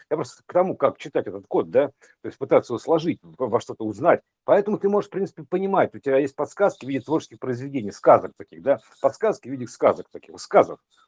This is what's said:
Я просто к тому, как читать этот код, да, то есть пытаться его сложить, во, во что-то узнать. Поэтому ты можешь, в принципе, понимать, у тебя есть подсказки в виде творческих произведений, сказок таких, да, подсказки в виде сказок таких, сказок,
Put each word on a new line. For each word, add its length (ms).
Я 80
просто 280
к 80
тому, 220
как 220
читать 300
этот 200
код, 220
да, 180
то 60
есть 100
пытаться 360
его 60
сложить, 420
во, 260
во 120
что-то 260
узнать. 360
Поэтому 320
ты 120
можешь, 180
в 40
принципе, 320
понимать, 500
у 60
тебя 180
есть 180
подсказки 500
в 40
виде 100
творческих 400
произведений, 520
сказок 460
таких, 240
да, 180
подсказки 480
в 40
виде 160
сказок 440
таких, 280
сказок, 400